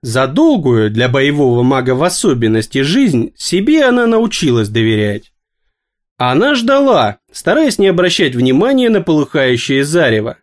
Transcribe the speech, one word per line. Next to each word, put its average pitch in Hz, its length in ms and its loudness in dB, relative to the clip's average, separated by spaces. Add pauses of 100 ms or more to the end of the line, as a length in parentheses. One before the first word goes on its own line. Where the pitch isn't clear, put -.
За 131 240 -2
долгую, 139 640 2
для 113 180 0
боевого 135 540 2
мага 131 320 0
в 131 100 -2
особенности, 120 760 -2
жизнь 156 560 0
себе 277 480 0
она 240 220 0
научилась 175 640 0
доверять. 107 640 -2 (840)
Она 156 380 0
ждала, 240 640 0 (120)
стараясь 269 460 -2
не 196 100 2
обращать 175 460 0
внимания 180 560 0
на 208 120 0
полыхающее 139 840 -2
зарево. 127 600 -2